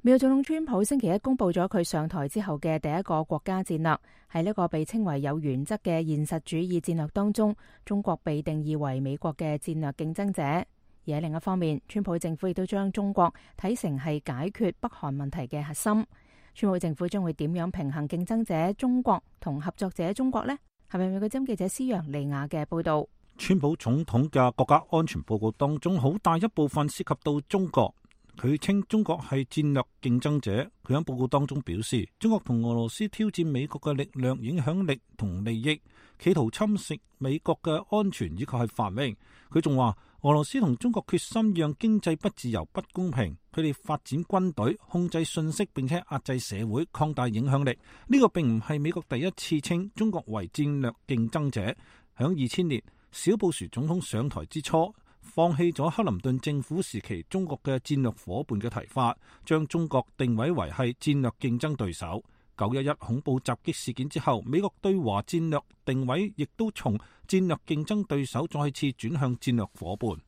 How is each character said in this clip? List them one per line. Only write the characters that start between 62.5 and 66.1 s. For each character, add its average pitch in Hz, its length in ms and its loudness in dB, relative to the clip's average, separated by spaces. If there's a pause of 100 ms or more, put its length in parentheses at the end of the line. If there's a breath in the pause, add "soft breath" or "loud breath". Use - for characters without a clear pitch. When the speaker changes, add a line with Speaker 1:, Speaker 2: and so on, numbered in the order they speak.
Speaker 2:
九 107 180 0
一 135 100 0
一 143 80 2
恐 120 300 -2
怖 131 180 0
襲 123 240 -2
擊 165 80 -2
事 - 220 -6
件 131 120 -4
之 147 140 -4
後， 120 220 2
美 143 180 0
國 202 120 -2 (100)
對 196 160 2
華 107 240 0
戰 165 260 -2
略 151 100 0 (280)
定 131 200 0
位 170 300 0